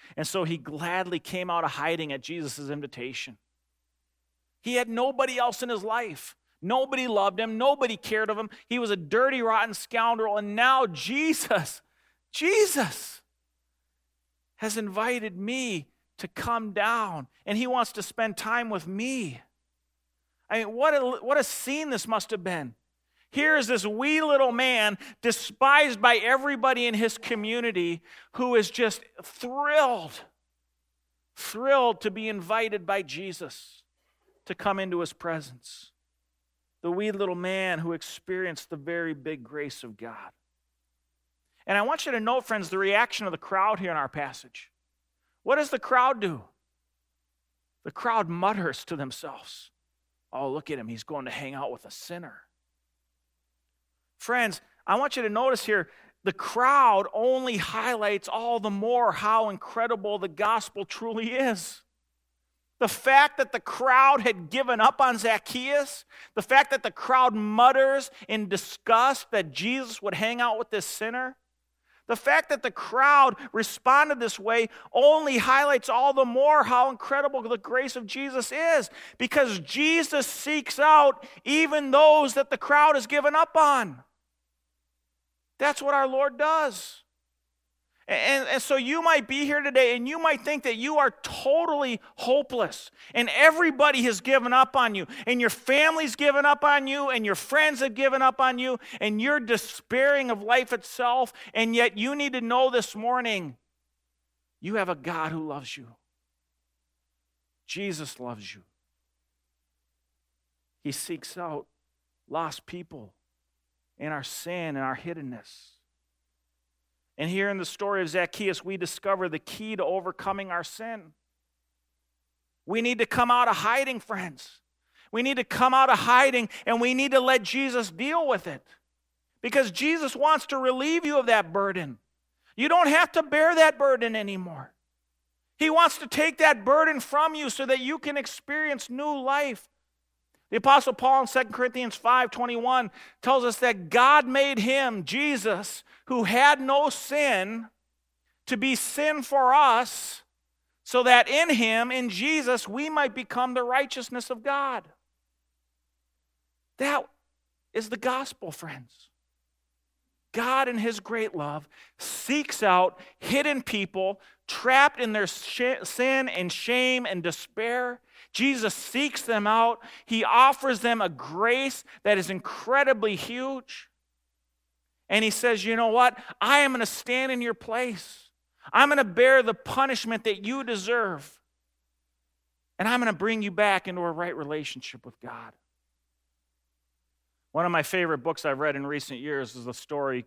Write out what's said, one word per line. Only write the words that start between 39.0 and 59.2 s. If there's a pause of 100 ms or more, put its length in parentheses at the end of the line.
big
grace
of
God. (1400)
And
I
want
you
to
note,
friends,
the
reaction
of
the
crowd
here
in
our
passage. (720)
What
does
the
crowd
do? (1400)
The
crowd
mutters
to
themselves, (600)
"Oh,
look
at
him.
He's
going
to
hang
out
with
a
sinner." (1700)
Friends, (260)
I
want
you
to
notice
here, (320)
the
crowd
only
highlights
all
the
more
how